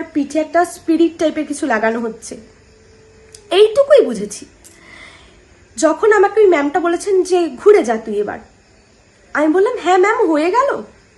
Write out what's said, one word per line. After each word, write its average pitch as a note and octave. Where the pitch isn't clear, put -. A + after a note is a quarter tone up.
পিঠে D4+
একটা D#4
স্পিরিট E4
টাইপের D#4
কিছু D4
লাগানো A3+
হচ্ছে, A#3
এইটুকুই A#4+
বুঝেছি। G#3
যখন D#4+
আমাকে G4+
ওই G#4
ম্যামটা D4
বলেছেন F4
যে, F4
"ঘুরে F4
যা A3+
তুই A3
এবার", G3+
আমি D4+
বললাম, F#4+
"হ্যাঁ F4+
ম্যাম, G4+
হয়ে D#4+
গেল?" C5